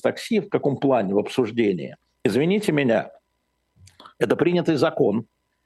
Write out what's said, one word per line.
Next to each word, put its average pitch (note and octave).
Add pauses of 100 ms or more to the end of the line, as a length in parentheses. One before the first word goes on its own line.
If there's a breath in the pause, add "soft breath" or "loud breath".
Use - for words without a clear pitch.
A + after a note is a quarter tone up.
Такси. -
В D#3+
каком C3+
плане? A2+
В G2+
обсуждении. G#2+ (280)
Извините F#3+
меня, B2+ (1040 loud breath)
это -
принятый F3
закон A#2+ (400)